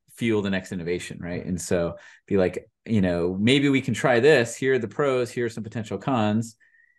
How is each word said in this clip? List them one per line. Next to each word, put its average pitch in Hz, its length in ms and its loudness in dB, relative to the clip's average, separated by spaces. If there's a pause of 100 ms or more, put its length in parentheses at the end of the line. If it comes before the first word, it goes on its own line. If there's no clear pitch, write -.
(160)
fuel 110 260 0
the 98 80 -2
next 95 220 -4
innovation, 87 500 -6
right? 85 240 -8
And 87 140 -4
so 85 380 -2 (300)
be 98 100 0
like, 92 280 0 (200)
you 110 160 2
know, 90 360 0
"Maybe 135 300 4
we 135 140 2
can 120 120 -4
try 120 280 2
this. 131 340 4
Here 135 200 0
are 123 40 0
the 110 80 -6
pros. 127 440 -2
Here 120 140 -4
are 113 40 -2
some 113 160 -10
potential 107 320 -8
cons." 113 580 0 (440)